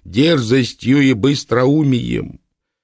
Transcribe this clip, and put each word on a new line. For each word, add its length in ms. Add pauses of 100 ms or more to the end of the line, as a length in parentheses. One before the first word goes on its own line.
дерзостью 960
и 120
быстроумием. 1300 (440)